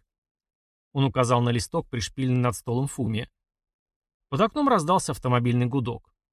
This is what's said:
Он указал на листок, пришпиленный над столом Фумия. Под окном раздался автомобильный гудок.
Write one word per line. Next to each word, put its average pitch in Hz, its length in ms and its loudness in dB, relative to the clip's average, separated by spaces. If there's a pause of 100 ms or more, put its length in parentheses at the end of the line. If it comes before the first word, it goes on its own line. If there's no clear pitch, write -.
(920)
Он 139 120 0
указал 123 360 2
на 120 100 2
листок, 120 380 -2
пришпиленный 127 520 -2
над 123 160 0
столом 127 320 -4
Фумия. 110 420 -6 (1000)
Под 139 100 -2
окном 277 280 0
раздался 180 440 2
автомобильный 123 540 2
гудок. 120 460 -4 (200)